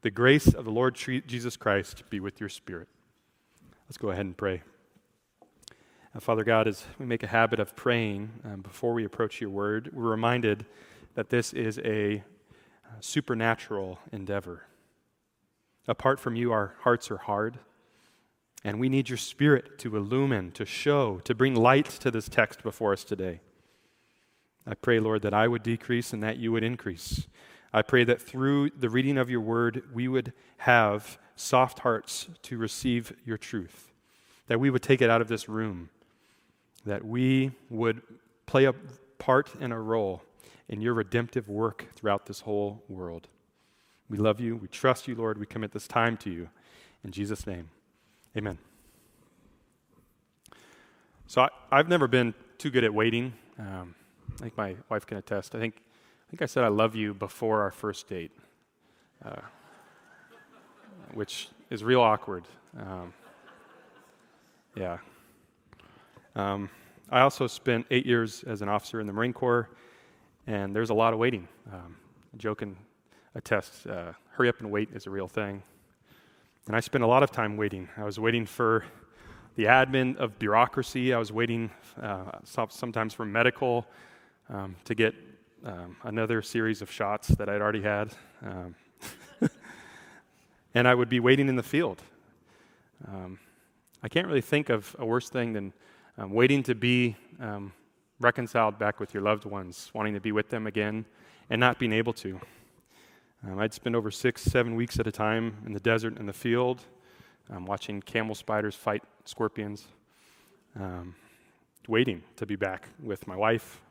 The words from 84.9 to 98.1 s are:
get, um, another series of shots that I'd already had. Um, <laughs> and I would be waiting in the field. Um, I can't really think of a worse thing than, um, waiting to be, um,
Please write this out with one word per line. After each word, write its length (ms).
get, 220
um, 320
another 360
series 400
of 100
shots 380
that 220
I'd 100
already 220
had. 320
Um, 320
<laughs> 100
and 140
I 60
would 160
be 100
waiting 300
in 40
the 80
field. 400
Um, 320
I 60
can't 180
really 140
think 300
of 280
a 60
worse 240
thing 240
than, 220
um, 160
waiting 300
to 120
be, 400
um, 360